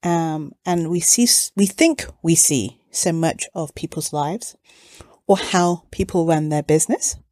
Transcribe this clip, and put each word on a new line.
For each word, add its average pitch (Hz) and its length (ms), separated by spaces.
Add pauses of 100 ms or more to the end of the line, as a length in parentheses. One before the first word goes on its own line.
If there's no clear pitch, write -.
um, 165 520 (100)
and 175 240
we 175 100
see 240 260
s-, - 320
we 202 100
think 311 400 (160)
we 170 120
see 131 460 (100)
so - 220
much 165 420
of 160 200
people's - 400
lives 151 420 (720)
or 196 100
how 175 540
people 185 340
run 156 240
their 151 140
business. - 540 (160)